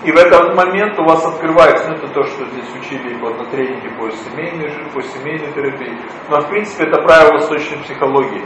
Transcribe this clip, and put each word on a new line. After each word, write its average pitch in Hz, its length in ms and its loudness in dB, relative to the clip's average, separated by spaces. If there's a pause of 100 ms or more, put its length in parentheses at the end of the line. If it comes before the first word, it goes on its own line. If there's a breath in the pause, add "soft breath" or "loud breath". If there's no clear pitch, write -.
И 156 80 -2
в 160 60 4
этот 175 380 6
момент 190 440 0
у 165 40 0
вас 160 200 4
открывается, 160 640 4
ну, 160 80 -6
это 147 120 -10
то, 147 160 -2
что - 220 -6
здесь 123 200 -12 (160)
учили 123 400 -10
вот 113 160 -6
на 117 80 -8
тренинге 131 440 -4 (100)
по 113 120 -6
семейной 151 580 -8
жи-, 147 240 -10
по 135 100 -6
семейной 147 500 -8
терапии. 127 420 -6 (340)
Но, 147 120 2
в - 80 -6
принципе, 202 360 -2
это 160 180 2
правило 160 300 8
восточной 151 500 -2
психологии. 135 640 -2